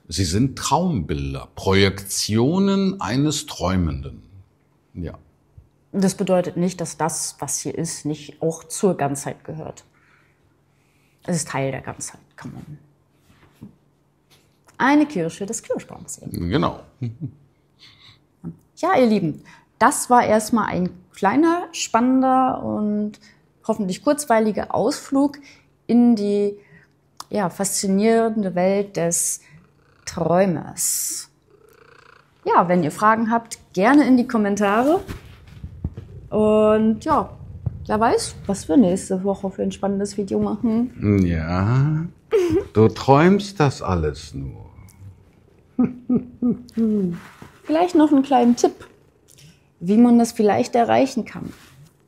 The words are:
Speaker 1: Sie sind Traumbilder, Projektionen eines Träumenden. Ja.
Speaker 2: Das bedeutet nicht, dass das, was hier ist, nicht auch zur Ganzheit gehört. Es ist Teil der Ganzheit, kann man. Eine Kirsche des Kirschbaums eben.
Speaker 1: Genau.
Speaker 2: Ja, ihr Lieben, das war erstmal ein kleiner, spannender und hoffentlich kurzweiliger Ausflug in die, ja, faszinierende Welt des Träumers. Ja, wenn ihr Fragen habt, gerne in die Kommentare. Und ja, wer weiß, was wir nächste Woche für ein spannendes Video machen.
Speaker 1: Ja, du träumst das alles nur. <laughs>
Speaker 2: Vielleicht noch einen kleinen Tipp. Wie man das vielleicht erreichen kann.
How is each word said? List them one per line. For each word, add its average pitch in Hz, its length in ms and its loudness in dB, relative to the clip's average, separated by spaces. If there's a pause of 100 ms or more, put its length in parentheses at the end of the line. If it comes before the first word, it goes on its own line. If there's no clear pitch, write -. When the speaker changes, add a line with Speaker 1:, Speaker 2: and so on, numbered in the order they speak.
Speaker 1:
Sie 90 180 -4
sind 95 320 -2
Traumbilder, 78 1000 -4
Projektionen 131 1500 0
eines 139 440 -2
Träumenden. 69 760 -4 (720)
Ja. 85 200 -12 (800)
Speaker 2:
Das 190 240 -2
bedeutet 180 420 -2
nicht, 175 240 -4
dass 160 160 -10
das, - 420 -6
was - 200 -8
hier - 180 -10
ist, - 280 -8
nicht - 360 -10
auch 165 220 -4
zur - 340 -2
Ganzheit 139 460 -6
gehört. - 400 -14 (1400)
Es 175 100 -2
ist - 120 -8
Teil 135 220 -4
der 131 100 -8
Ganzheit, - 380 -14 (160)
kann - 180 -16
man. - 240 -18 (2000)
Eine 285 280 4
Kirsche 180 400 -6
des 220 180 -10
Kirschbaums - 560 -10
eben. - 300 -8
Speaker 1:
Genau. 143 320 -2 (2000)
Speaker 2:
Ja, 349 200 0
ihr 254 100 6
Lieben, 196 340 0 (380)
das 254 300 2
war 247 160 6
erstmal 220 420 0
ein 175 220 -4 (240)
kleiner, 330 580 2
spannender 262 880 2
und 214 520 -4 (520)
hoffentlich 202 380 -4
kurzweiliger 220 720 0
Ausflug 277 640 0 (480)
in 240 300 4
die, 202 380 0 (760)
ja, 196 200 -2
faszinierende 208 1040 0
Welt 196 440 0
des 170 420 -2 (680)
Träumers. - 1200 -2 (1120)
Ja, 247 240 2
wenn 180 160 2
ihr 151 80 -2
Fragen 220 400 2
habt, 233 260 -4 (140)
gerne 254 340 4
in 254 120 6
die 233 100 2
Kommentare. 214 720 2 (1300)
Und 214 760 2
ja, 277 240 0 (580)
wer 208 120 -2
weiß, 285 360 0 (100)
was 196 220 -6
wir 311 80 2
nächste 190 480 2
Woche 196 280 -4
für 202 120 -6
ein 196 80 -2
spannendes 202 460 -4
Video 208 220 -2
machen. 208 840 0
Speaker 1:
Ja, 101 800 0 (680)
du 110 160 6
träumst 180 720 4
das 139 200 0
alles 78 520 -4
nur. 62 320 -14 (1120)
<laughs> 247 80 2 (1800)
Speaker 2:
Vielleicht 339 320 0
noch 302 160 6
einen 269 120 4
kleinen 240 320 4
Tipp. - 320 0 (920)
Wie 185 180 0
man 240 220 8
das 226 120 2
vielleicht 220 440 0
erreichen 233 500 2
kann. - 280 -14 (540)